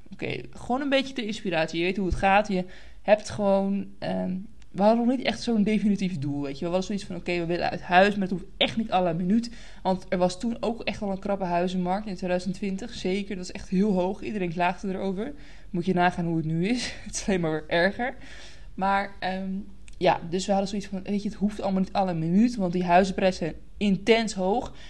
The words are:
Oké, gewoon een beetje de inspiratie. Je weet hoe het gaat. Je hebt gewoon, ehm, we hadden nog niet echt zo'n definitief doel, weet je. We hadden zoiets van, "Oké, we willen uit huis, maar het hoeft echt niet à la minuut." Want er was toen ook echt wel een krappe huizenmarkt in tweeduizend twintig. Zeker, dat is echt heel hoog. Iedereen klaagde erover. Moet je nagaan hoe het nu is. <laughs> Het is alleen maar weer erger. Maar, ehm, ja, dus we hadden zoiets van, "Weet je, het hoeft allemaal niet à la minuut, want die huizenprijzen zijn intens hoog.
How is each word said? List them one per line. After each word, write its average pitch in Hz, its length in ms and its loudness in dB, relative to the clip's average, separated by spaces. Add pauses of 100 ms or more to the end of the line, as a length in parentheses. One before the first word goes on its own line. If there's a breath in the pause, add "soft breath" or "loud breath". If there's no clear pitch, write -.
(120)
Oké, - 280 -4 (100)
gewoon - 300 -4
een 294 80 -4
beetje 269 260 0
de 240 120 -4
inspiratie. 165 520 -2
Je 170 60 0
weet 185 120 0
hoe 196 100 0
het 170 80 0
gaat. 196 340 4
Je 185 160 0 (380 loud breath)
hebt 214 280 2
gewoon, 196 560 2 (120)
ehm, 185 380 -2 (340)
we 175 120 -2
hadden 233 240 6
nog 254 100 4
niet 247 100 -2
echt - 160 -2
zo'n 226 200 4
definitief 196 560 2
doel, 143 240 -2
weet 143 160 -4
je. 170 60 -4
We 170 60 0
hadden 185 140 2
zoiets 202 200 -4
van, 180 120 -8
"Oké, 175 220 -2
we 170 80 0
willen 170 240 0
uit 170 100 -4
huis, 190 320 6
maar 196 160 0
het - 20 -2
hoeft 180 260 -4
echt - 200 2
niet 220 160 -2
à 185 100 4
la 175 100 2
minuut." 190 380 0 (320 loud breath)
Want - 260 0
er 190 100 0
was 180 200 2
toen 233 220 -2
ook 226 220 -4
echt 208 180 -6
wel 202 100 -2
een 190 80 -4
krappe 196 260 -2
huizenmarkt 180 640 0
in 202 80 -4
tweeduizend 180 400 -2
twintig. 196 400 -6
Zeker, 196 420 -2
dat 180 80 -8
is - 80 -12
echt - 160 -10
heel 196 240 4
hoog. 185 300 2
Iedereen 185 300 -2
klaagde 180 360 0
erover. 196 440 -4 (380 loud breath)
Moet 175 160 -2
je 185 80 4
nagaan 180 300 2
hoe 165 120 0
het 160 100 0
nu 165 220 0
is. 240 260 -2
<laughs> - 100 -12
Het - 100 -10
is - 120 -4
alleen 190 140 2
maar 160 100 0
weer 156 180 -4
erger. 202 460 2 (600 loud breath)
Maar, 196 440 0
ehm, 190 320 -4 (480)
ja, 170 220 4 (100)
dus 185 160 -2
we 208 60 2
hadden 196 180 2
zoiets 196 180 -6
van, 185 140 -6
"Weet 202 200 -2
je, 226 60 -2
het - 100 -8
hoeft 208 240 0
allemaal 190 180 2
niet 190 160 0
à 196 80 2
la 185 80 -2
minuut, 180 440 4
want 185 160 0
die 180 120 0
huizenprijzen 185 640 4
zijn 156 80 -4 (220)
intens 208 560 4
hoog. 196 420 -2 (160 loud breath)